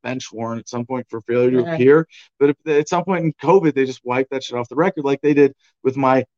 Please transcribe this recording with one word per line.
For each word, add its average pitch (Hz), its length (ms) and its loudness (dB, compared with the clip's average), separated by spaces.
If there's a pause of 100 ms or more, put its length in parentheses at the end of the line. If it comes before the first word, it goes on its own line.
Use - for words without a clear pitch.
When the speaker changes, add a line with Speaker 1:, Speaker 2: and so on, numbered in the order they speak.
Speaker 1:
bench 127 280 -10
warrant 113 300 -8
at - 80 -18
some 120 160 -8
point 127 240 -8
for 117 140 -12
failure 123 300 0
to 127 100 2
Speaker 2:
Uh-huh. 165 100 -6
Speaker 1:
appear. 151 340 4 (320)
But 143 120 4
if, 139 60 -2 (100)
at 151 240 0
some 175 120 0
point 175 220 -4
in 156 80 -2 (100)
covid, 160 320 4
they 135 120 0
just 127 180 -10
wiped 127 260 -2
that 131 140 -6
shit 120 140 -8
off 120 100 -6
the 120 80 -14
record 160 300 -2
like 139 160 -2
they 151 100 2
did 143 220 4 (280)
with 127 140 -2
my 131 300 2 (120)